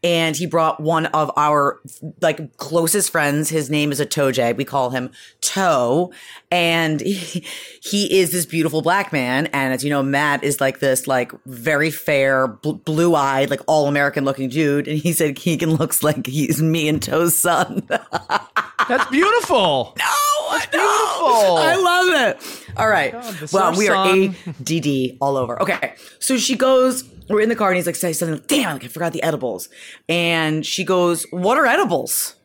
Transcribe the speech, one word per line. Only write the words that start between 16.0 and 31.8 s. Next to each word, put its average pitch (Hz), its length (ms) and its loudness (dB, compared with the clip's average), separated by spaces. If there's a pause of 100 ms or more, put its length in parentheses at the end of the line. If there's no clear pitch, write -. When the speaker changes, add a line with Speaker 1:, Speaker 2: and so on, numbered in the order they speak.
Speaker 1:
like 151 240 0
he's 147 340 0
me 160 260 0
and 151 140 0
Toe's 165 320 0
son." - 520 0
<laughs> - 1040 -4
Speaker 2:
That's 240 220 0
beautiful. 269 880 2
Speaker 1:
No, 587 540 0
Speaker 2:
That's - 200 -2
Speaker 1:
I - 40 -2
know. - 20 2
Speaker 2:
beautiful. 247 800 2
Speaker 1:
I 320 180 4
love 349 600 2
it. - 400 -16
All 220 120 0
right. 165 240 2
Speaker 2:
God, 233 220 -12
this 151 180 -10
Speaker 1:
Well, 185 200 4
Speaker 2:
is 180 60 0
Speaker 1:
we 208 100 2
are 185 80 4
Speaker 2:
our 190 120 2
son. 190 280 2 (100)
Speaker 1:
A 143 160 -12
D 160 180 -2
D 131 400 -2
all 139 160 0
over. 120 240 -4
Okay. - 340 -2 (260)
So 262 180 0
she 247 180 -2
goes, 262 480 2 (240)
we're 214 120 2
in 214 100 2
the 226 60 0
car 202 120 0
and 180 80 2
he's 170 100 -2
like, 170 100 -2
"Say 175 180 -2
something." 165 320 -4
Damn, 226 280 0
like, 123 100 -12
I 120 40 -16
forgot 160 240 -4
the 165 100 -6
edibles. 127 460 -4 (400)
And 160 560 0
she 185 200 -4
goes, 175 460 2
"What 196 280 0
are 294 80 4
edibles?" 233 800 0